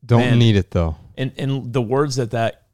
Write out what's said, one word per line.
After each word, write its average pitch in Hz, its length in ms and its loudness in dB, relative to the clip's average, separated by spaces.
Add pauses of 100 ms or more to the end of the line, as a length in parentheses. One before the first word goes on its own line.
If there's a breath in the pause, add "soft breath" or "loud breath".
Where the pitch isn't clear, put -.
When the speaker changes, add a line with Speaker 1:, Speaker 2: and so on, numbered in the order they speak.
Speaker 1:
Don't 120 160 4
Speaker 2:
Man. 120 180 2
Speaker 1:
need 113 160 4
it, 98 160 -2
though. 82 240 -2 (220)
Speaker 2:
And, 135 200 -6
and 131 360 -6
the 131 80 0
words 131 360 -2
that 117 140 -4
that 113 320 -4 (100)